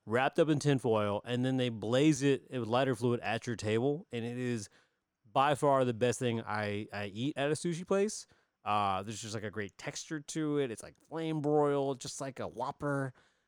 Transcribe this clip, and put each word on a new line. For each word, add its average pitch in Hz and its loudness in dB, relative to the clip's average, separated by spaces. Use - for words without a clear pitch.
wrapped 127 0
up 156 6
in 151 4
tinfoil, 110 2
and 123 0
then 131 2
they 123 2
blaze 123 2
it 139 4
with 120 -4
lighter 127 4
fluid 120 2
at 104 -2
your 117 -4
table, 131 0
and 117 -4
it 120 -6
is 120 -4
by 143 4
far 139 4
the 123 0
best 113 2
thing 117 0
I, 104 -4
I 101 -6
eat 123 -4
at 143 0
a - 2
sushi 175 -4
place. 196 -2
Uh, 101 0
there's 104 -10
just, 107 -8
like, 107 -6
a 107 -6
great 101 -8
texture - -8
to 151 -2
it. 131 0
It's, - -10
like, - -18
flame 160 -4
broiled, 143 4
just - -10
like 135 -10
a 104 -4
Whopper. 135 -2